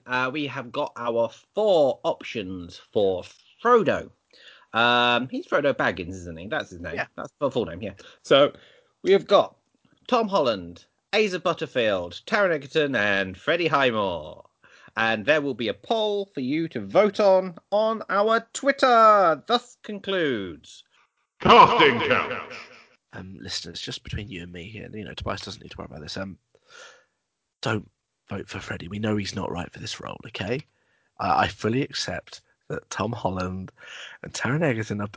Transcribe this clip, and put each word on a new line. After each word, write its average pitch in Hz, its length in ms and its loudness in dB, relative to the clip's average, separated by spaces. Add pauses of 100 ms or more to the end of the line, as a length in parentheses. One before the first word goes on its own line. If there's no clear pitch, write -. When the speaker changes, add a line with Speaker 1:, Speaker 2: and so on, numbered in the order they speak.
Speaker 1:
uh, 127 280 -2
we 147 140 -4
have 127 240 -10
got 139 260 -6
our 117 320 0 (260)
four 170 480 4
options 92 800 -6 (100)
for 95 320 2 (400)
Frodo. 180 460 2 (640)
Um, 120 560 2
he's 277 180 -8
Frodo 143 260 2
Baggins, 95 420 -2
isn't 87 220 -12
he? 87 100 -12
That's 117 240 -6
his 87 100 -16
name. 82 140 -10
Speaker 2:
Yeah. - 100 -6 (100)
Speaker 1:
That's - 240 -12
the 143 100 0
full 117 160 -2
name, 85 160 -10
yeah. 101 120 -8 (280)
So, 143 300 4 (500)
we 175 120 2
have 190 140 2
got 185 280 4 (540)
Tom 226 180 2
Holland, 110 560 -2 (300)
Asa 196 260 0
Butterfield, 113 880 -2
Taron 202 240 2
Egerton, 143 460 -2
and 98 400 0
Freddie 170 300 0
Highmore. 107 760 0 (540)
And 113 280 0
there 151 160 4
will 143 120 -4
be 113 160 -4
a 98 40 -2
poll 208 600 -2
for 143 80 -6
you 151 280 -2
to 120 120 -8
vote 175 400 2
on, 190 340 4 (160)
on 220 380 0
our 220 420 2
Twitter. 220 960 6
Thus - 360 -2
concludes 156 1000 -4 (560)
Speaker 3:
Casting 208 680 8
Couch. 82 440 -2 (600)
Speaker 2:
Um, 95 260 -14
listeners, - 400 -10
just - 240 -10
between - 240 -8
you 92 160 -12
and 90 80 -16
me 87 140 -14
here, 98 280 -14
you 107 120 -8
know, - 80 -12
Tobias 98 280 -8
doesn't - 220 -14
need - 80 -18
to - 60 -18
worry 95 80 -12
about - 160 -16
this. 76 160 -12
Um, 95 200 -10 (1200)
don't 110 280 -4 (400)
vote 101 180 -10
for - 120 -10
Freddie. - 280 -12
We 101 120 -8
know 107 180 0
he's 95 180 -6
not 95 160 -6
right 85 200 -8
for - 80 -18
this - 200 -12
role, - 280 -12
okay? 110 340 -6 (580)
I, 92 240 2
I - 40 2
fully 117 340 -2
accept - 600 -8 (280)
that - 200 -10
Tom 107 220 -4
Holland 92 600 -6 (520)
and - 100 -16
Taron 147 300 -2
Egerton 110 380 -2
are, 101 160 -6